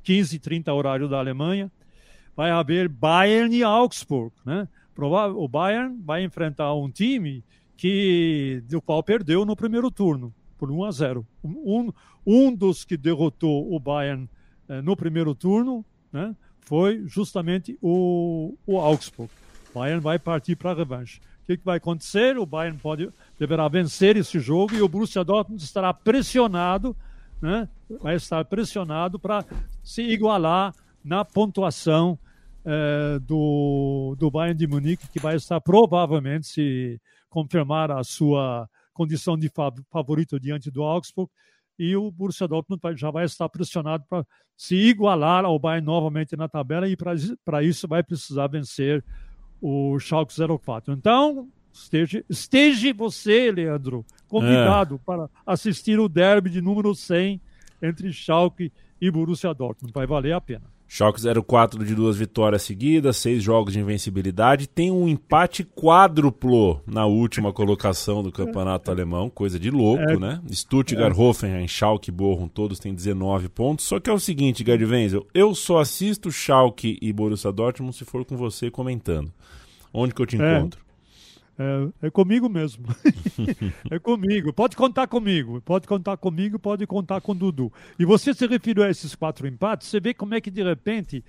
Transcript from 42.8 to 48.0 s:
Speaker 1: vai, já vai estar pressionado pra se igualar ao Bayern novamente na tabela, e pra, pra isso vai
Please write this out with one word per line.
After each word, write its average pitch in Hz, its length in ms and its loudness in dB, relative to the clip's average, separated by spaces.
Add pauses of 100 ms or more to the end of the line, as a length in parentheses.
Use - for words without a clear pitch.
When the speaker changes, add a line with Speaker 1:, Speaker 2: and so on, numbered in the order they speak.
Speaker 1:
vai, 170 140 -6
já 147 140 -6
vai 160 140 -2
estar 165 240 -4
pressionado 156 640 -6
pra 175 160 -4 (300)
se - 180 -4
igualar 190 680 4
ao 165 140 2
Bayern 160 280 -2
novamente 156 500 -2
na 156 120 -6
tabela, 156 400 -4
e 190 80 -2
pra, 175 180 -4 (300)
pra 151 180 -2
isso 170 260 0
vai 165 140 0